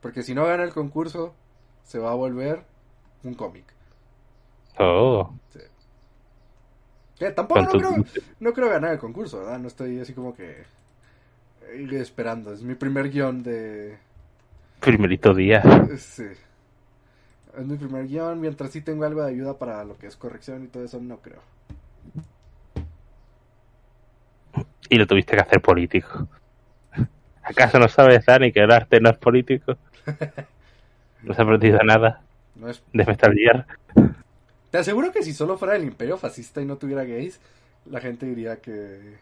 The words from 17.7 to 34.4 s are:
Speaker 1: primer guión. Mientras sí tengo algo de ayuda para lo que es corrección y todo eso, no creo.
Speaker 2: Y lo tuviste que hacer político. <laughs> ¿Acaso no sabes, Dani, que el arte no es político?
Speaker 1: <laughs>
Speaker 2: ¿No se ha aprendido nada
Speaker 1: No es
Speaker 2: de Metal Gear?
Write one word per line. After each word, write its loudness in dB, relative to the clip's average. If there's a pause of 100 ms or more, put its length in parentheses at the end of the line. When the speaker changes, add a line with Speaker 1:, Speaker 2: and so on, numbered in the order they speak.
Speaker 1:
primer -12
guión. -8
Mientras -10
sí -14
tengo -8
algo -6
de -6
ayuda -10
para -12
lo -18
que -20
es -20
corrección -18
y -20
todo -16
eso, -16
no -16
creo. -20 (3500)
Speaker 2:
Y 4
lo 4
tuviste 2
que 4
hacer 2
político. 0 (640)
<laughs> -10
¿Acaso 4
no 8
sabes, 8
Dani, 6
que 2
el 6
arte 6
no 6
es 0
político? 0 (280)
Speaker 1:
<laughs> -16
Speaker 2:
¿No -8
se 0
ha 4
aprendido 4
nada 4 (340)
Speaker 1:
No -18
es -18 (100)
Speaker 2:
de 2
Metal 4
Gear? 4 (1080)